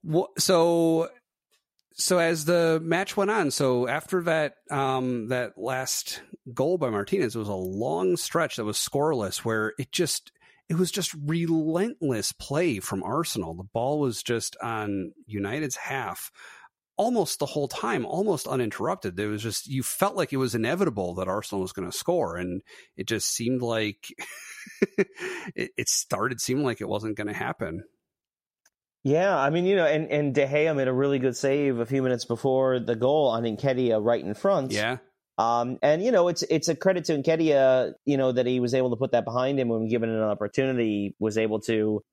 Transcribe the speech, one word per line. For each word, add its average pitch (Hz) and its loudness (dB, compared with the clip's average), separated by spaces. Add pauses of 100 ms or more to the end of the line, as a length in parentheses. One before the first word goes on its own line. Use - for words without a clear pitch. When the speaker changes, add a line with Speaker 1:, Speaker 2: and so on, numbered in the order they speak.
Speaker 1:
wha-, 165 2 (100)
so, 165 4 (840)
so - 2
as 165 2
the 165 4
match 170 -2
went 202 2
on, 180 2
so 127 2
after 160 -2
that, 160 0 (160)
um, 131 0
that 123 -2
last 127 -6 (320)
goal 160 2
by 139 0
Martinez, 110 0
it 117 -2
was 104 -4
a 101 -2
long 123 -2
stretch - -2
that 110 -4
was 104 -2
scoreless, 139 0
where 110 -2
it - -8
just, - -2 (380)
it 165 0
was 175 2
just - -4 (120)
relentless 160 0
play 143 -2
from 92 -6
Arsenal. 104 -2
The 90 -10
ball 127 -2
was 127 -2
just - -4
on 104 -4 (140)
United's 110 -4
half - -8 (640)
almost 220 0
the 143 0
whole 143 -2
time, 202 -4
almost 185 -2
uninterrupted. 123 -2
There 104 -2
was 107 -4
just, 113 -6
you 131 -4
felt 202 0
like 175 -2
it 135 -2
was 127 0
inevitable 113 0
that 92 -4
Arsenal 98 -4
was 92 -4
gonna 92 -6
score, 120 -2
and 90 -4 (340)
it - -8
just 110 -2
seemed 123 -2
like 110 -4 (680)
<laughs> - -2 (580)
it, - -6
it - -2
started 113 -2
seeming 131 0
like 117 -2
it 101 -6
wasn't 104 -4
gonna 104 -6
happen. 98 -6 (1200)
Speaker 2:
Yeah, 170 2
I 139 2
mean, 175 2
you 196 4
know, 170 4
and, 156 2
and 147 0
De 139 4
Gea 151 2
made 135 2
a 131 0
really 139 2
good 127 0
save 139 2
a 117 0
few 135 0
minutes 127 0
before 131 2
the 120 0
goal 135 2
on 113 0
Nketiah 117 2
right 117 2
in 98 -4
front. 185 0
Speaker 1:
Yeah. 110 0 (420)
Speaker 2:
Um, 120 2
and, 151 4
you 240 2
know, 180 6
it's, 170 -2
it's 160 0
a 156 2
credit 180 2
to 156 0
Nketiah, 135 4 (120)
you 139 4
know, 131 4
that 123 2
he 127 2
was 123 2
able 127 2
to 113 0
put 127 -2
that 117 2
behind 127 0
him 123 2
when 113 0
given 113 2
an 110 0
opportunity, 107 0
was 107 0
able 110 2
to 107 0 (120)